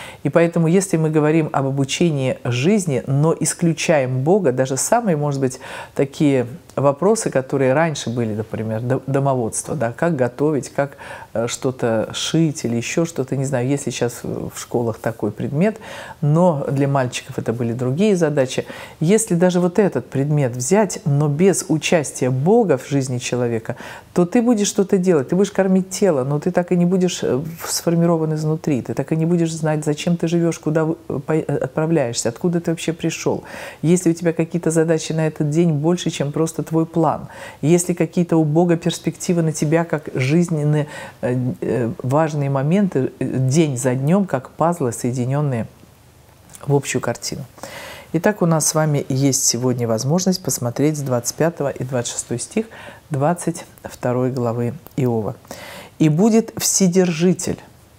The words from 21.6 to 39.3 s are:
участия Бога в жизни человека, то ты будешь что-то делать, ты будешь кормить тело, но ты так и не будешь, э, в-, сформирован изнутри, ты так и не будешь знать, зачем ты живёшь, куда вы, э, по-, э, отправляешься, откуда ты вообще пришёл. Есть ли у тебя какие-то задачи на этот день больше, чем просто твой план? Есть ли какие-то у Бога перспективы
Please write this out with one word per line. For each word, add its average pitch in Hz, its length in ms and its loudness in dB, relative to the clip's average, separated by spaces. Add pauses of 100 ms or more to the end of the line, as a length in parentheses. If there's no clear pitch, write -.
участия 151 600 0
Бога 160 480 4
в - 100 -14
жизни 127 300 -2
человека, 120 580 -2 (380)
то 175 100 4
ты 247 160 2
будешь 226 260 2
что-то 196 300 0
делать, 175 320 2
ты 175 80 0
будешь 196 160 2
кормить 190 380 2
тело, 156 340 0
но 147 160 -2
ты 180 100 -2
так 175 220 0
и 185 40 2
не 175 100 4
будешь, 180 360 0
э, - 140 0
в-, 160 340 -6
сформирован 170 640 2
изнутри, 156 480 0
ты 117 120 -6
так - 180 -4
и 160 40 0
не 160 100 0
будешь 165 280 2
знать, 156 300 -2
зачем 151 320 0
ты 170 100 -2
живёшь, 165 320 0
куда 160 280 0
вы, 165 100 -2 (120)
э, 151 160 -4
по-, 156 100 -2
э, 147 220 -2
отправляешься, 147 720 -2
откуда 175 300 -2
ты 170 120 -2
вообще 160 200 -4
пришёл. 156 520 -4 (360)
Есть 175 260 4
ли 165 40 4
у 165 40 4
тебя 165 180 0
какие-то 165 400 -2
задачи 160 400 2
на 160 160 0
этот 151 220 -2
день 165 220 4
больше, 165 380 0
чем 143 220 -2
просто 156 320 -2
твой 160 220 0
план? 160 420 0 (320)
Есть 170 300 4
ли 175 40 -2
какие-то 170 440 0
у 160 60 4
Бога 165 320 4
перспективы 170 640 -2